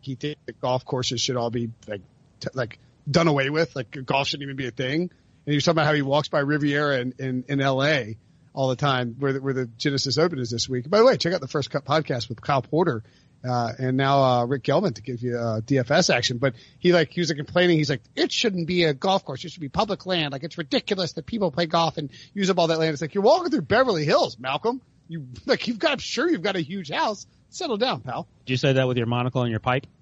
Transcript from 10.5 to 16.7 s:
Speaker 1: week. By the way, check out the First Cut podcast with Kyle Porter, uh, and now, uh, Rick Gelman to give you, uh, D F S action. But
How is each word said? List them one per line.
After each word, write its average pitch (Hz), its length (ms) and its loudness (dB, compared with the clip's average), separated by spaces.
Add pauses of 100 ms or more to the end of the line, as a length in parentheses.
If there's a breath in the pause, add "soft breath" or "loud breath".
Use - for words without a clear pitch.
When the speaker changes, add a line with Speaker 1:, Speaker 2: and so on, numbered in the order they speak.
Speaker 1:
week. 123 220 -4
By 202 80 4
the 226 80 8
way, 254 120 6
check 170 160 -2
out 180 80 -2
the 135 60 -10
First 143 220 -4
Cut - 160 -6
podcast 143 440 0
with 117 120 -10
Kyle 139 220 0
Porter, 151 400 0 (440 soft breath)
uh, 120 300 0
and 131 180 0
now, 139 280 4
uh, 123 220 4
Rick 127 180 -4
Gelman 151 320 2
to 107 80 -18
give 123 180 -8
you, 120 160 -4
uh, 113 260 -2
D 135 140 2
F 123 140 2
S 170 180 4
action. 120 300 0
But 131 160 2 (240 loud breath)